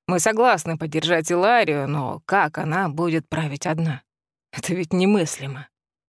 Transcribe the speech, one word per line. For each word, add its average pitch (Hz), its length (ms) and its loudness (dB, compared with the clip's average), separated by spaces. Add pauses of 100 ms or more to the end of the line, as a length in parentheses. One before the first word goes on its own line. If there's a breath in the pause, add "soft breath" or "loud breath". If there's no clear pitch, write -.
(120)
Мы 180 60 2
согласны 220 580 2
поддержать 160 540 0
Иларию, 175 580 2
но 147 380 -4
как 165 320 0
она 165 300 -2
будет 160 400 -2
править 151 380 -4
одна? 156 360 -2 (500)
Это - 220 -6
ведь 175 180 -4
немыслимо». 170 760 0 (400)